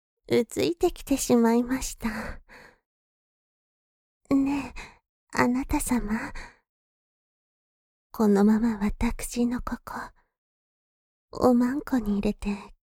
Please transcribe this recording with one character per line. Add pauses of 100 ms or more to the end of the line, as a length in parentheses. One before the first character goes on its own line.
(280)
う
ず
い
て
き
て
し
ま
い
ま
し
た。 (2250)
ね
え、
あ
な
た
様。 (1800)
こ
の
ま
ま
私
の
こ
こ、 (1400)
お
ま
ん
こ
に
入
れ
て (140)